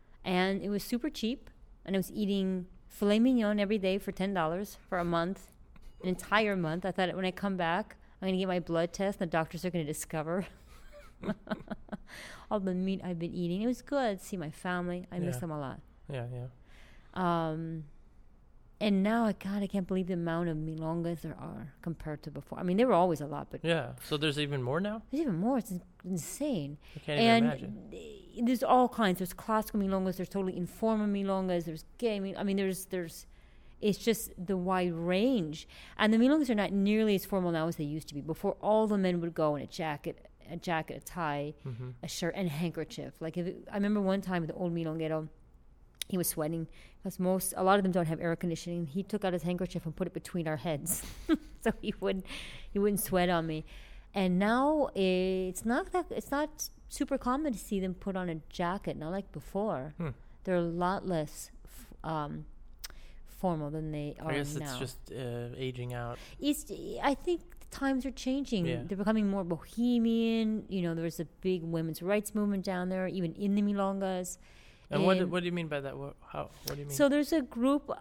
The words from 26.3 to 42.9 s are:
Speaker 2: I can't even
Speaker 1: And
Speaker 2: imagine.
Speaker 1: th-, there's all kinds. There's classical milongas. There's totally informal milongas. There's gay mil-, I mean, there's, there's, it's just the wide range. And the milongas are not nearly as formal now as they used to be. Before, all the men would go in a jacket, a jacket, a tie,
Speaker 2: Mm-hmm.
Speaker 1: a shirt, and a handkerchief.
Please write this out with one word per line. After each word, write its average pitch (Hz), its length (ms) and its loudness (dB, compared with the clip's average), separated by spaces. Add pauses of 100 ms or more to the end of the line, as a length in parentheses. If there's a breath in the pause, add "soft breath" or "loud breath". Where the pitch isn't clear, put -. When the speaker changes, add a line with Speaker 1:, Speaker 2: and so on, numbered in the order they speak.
Speaker 2:
I - 40 -10
can't 147 200 0
even 226 100 8
Speaker 1:
And 226 160 8
Speaker 2:
imagine. - 440 -4
Speaker 1:
th-, - 560 -8
there's 247 160 2
all 247 260 6
kinds. 202 300 2
There's 185 160 -4
classical 220 460 0
milongas. 190 360 0
There's 180 140 -6
totally 190 260 -2
informal 208 500 0
milongas. 190 600 0
There's 160 180 -8 (140)
gay 220 220 0
mil-, 196 180 -4
I - 40 -2
mean, 196 140 2
there's, 190 300 0
there's, 175 400 -6 (560 soft breath)
it's 208 160 4
just - 340 0 (140)
the 190 100 0
wide 180 380 2
range. 175 760 2 (300 loud breath)
And 214 140 6
the 220 60 6
milongas 269 300 6
are 247 60 4
not 190 180 2
nearly 208 440 4
as 185 100 0
formal 180 260 2
now 165 160 2
as 165 80 -2
they 156 80 -2
used 147 240 -4
to 147 60 -12
be. 143 80 -6
Before, 160 400 -2
all 214 240 6
the 208 120 2
men 180 220 4
would 170 140 -2
go 151 220 4
in 135 60 -4
a - 40 -10
jacket, - 600 -6 (240)
a 170 60 -8
jacket, 160 400 -2
a - 80 -12
tie, 147 480 -2 (140)
Speaker 2:
Mm-hmm. 123 240 -8 (120)
Speaker 1:
a 170 60 -8
shirt, 170 260 -2
and 185 120 -2
a 165 40 0
handkerchief. 151 680 -4